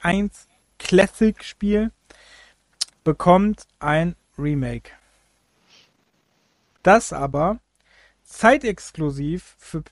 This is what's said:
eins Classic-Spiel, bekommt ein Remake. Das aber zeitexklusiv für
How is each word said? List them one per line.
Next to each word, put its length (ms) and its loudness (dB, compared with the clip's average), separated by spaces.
eins 480 -4
Classic-Spiel, 1120 0
bekommt 640 2
ein 380 -2
Remake. 540 -6
Das 300 4
aber 480 -2
zeitexklusiv 1300 -2
für 360 -12